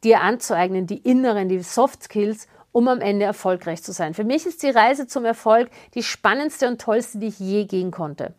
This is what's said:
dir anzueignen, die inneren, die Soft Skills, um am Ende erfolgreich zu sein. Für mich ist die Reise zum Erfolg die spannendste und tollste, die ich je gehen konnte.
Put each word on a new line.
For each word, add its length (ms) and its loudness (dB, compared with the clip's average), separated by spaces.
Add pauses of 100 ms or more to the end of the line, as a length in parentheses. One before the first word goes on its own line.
dir 200 6
anzueignen, 640 0
die 120 -6
inneren, 520 2
die 100 0
Soft 420 -2
Skills, 460 -4 (240)
um 160 4
am 140 0
Ende 240 0
erfolgreich 560 -4
zu 100 -12
sein. 220 -6
Für 100 -6
mich 220 -2
ist 160 -8
die 80 0
Reise 360 4
zum 200 -4
Erfolg 420 2 (260)
die 80 -6
spannendste 680 -2
und 120 -6
tollste, 380 -2
die 100 -6
ich 100 -10
je 280 -2
gehen 240 -4
konnte. 480 -8